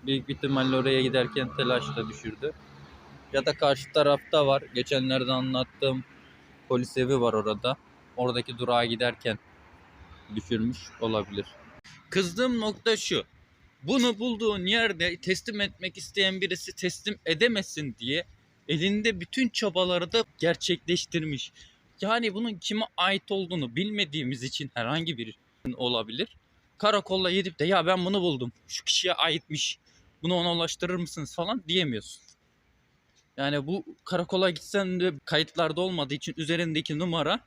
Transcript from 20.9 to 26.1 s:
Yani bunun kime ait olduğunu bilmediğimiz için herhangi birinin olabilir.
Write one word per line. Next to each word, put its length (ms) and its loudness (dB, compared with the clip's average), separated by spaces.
Yani 320 0
bunun 200 -4
kime 320 -2
ait 340 2
olduğunu 440 -2
bilmediğimiz 680 -2
için 300 -6
herhangi 440 -2
birinin 600 -10
olabilir. 500 -2